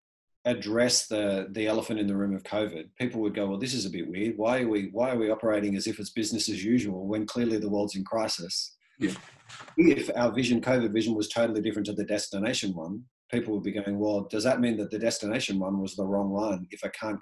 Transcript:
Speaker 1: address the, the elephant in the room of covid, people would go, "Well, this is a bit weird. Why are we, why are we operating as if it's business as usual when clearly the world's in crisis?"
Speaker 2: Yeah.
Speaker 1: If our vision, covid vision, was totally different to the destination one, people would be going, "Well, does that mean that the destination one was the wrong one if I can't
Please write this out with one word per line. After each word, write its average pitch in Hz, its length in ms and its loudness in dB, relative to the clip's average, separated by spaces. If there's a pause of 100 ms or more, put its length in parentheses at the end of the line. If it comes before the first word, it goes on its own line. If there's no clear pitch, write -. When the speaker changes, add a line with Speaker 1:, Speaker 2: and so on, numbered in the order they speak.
(460)
Speaker 1:
address 117 600 2
the, 98 440 0
the 107 160 -2
elephant 110 320 0
in 101 80 0
the 98 80 2
room 101 180 2
of 95 100 -4
covid, 101 420 -2 (120)
people 120 240 -2
would 104 140 0
go, 101 120 0
"Well, 98 120 -2
this 123 140 -2
is 110 120 -2
a 90 40 -6
bit 82 200 -4
weird. 104 280 -2
Why 123 240 2
are 120 60 0
we, 101 260 0
why 123 180 0
are 123 60 0
we 107 120 2
operating 104 460 2
as 95 100 -2
if 107 140 -4
it's 101 120 -10
business 110 380 -2
as 92 140 -4
usual 101 420 2
when 107 220 -2
clearly 117 300 0
the 104 120 -2
world's 104 280 0
in 98 80 -2
crisis?" 110 680 -4 (220)
Speaker 2:
Yeah. - 140 0 (680)
Speaker 1:
If 151 380 6
our 120 160 4
vision, 120 300 2
covid 120 320 2
vision, 113 200 2
was 107 140 0
totally 113 340 2
different 107 260 -2
to 104 60 -4
the 98 120 -2
destination 104 680 -2
one, 90 300 -8 (260)
people 110 240 0
would 98 100 -2
be 98 100 -2
going, 101 260 -2
"Well, 104 220 0 (100)
does 107 140 0
that 127 160 4
mean 117 160 2
that 98 140 -4
the 107 80 -2
destination 110 600 0
one 98 220 0
was 95 160 -4
the 98 80 0
wrong 98 240 2
one 98 420 -2
if 104 140 -8
I 95 40 -4
can't 107 320 -6